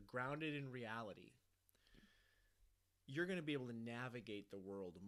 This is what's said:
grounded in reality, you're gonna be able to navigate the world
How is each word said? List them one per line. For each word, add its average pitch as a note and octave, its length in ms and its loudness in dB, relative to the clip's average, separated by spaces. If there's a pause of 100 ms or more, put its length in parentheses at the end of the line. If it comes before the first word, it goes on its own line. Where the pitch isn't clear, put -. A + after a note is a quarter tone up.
grounded D3 480 4
in C#3 160 0
reality, A2+ 640 -2 (1800)
you're D#3 180 2
gonna F3+ 160 2
be D3+ 120 4
able B2+ 140 2
to A#2+ 80 -2
navigate A#2 760 -2
the G2 80 -4
world F#2 480 -4